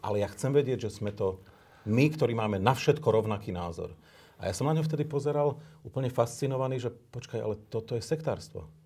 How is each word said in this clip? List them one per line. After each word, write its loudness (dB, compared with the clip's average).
Ale 0
ja -6
chcem -2
vedieť, 2
že -8
sme -4
to -2
my, 6
ktorí 0
máme 0
na 6
všetko 2
rovnaký 2
názor. -6
A -4
ja -2
som 0
na 2
ňo 0
vtedy -2
pozeral 0
úplne -4
fascinovaný, 0
že -2
počkaj, -10
ale -2
toto -4
je -4
sektárstvo. -4